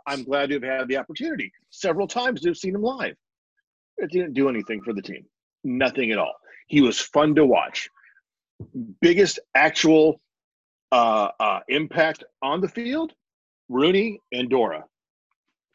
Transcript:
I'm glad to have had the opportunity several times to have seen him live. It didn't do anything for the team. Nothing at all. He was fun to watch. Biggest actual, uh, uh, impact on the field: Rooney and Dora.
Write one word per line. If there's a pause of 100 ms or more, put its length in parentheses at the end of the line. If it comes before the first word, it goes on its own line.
I'm
glad
to
have
had
the
opportunity (180)
several
times
to
have
seen
him
live. (840)
It
didn't
do
anything
for
the
team. (380)
Nothing
at
all. (320)
He
was
fun
to
watch. (1120)
Biggest (160)
actual, (720)
uh, (100)
uh,
impact (180)
on
the
field: (540)
Rooney (120)
and
Dora. (880)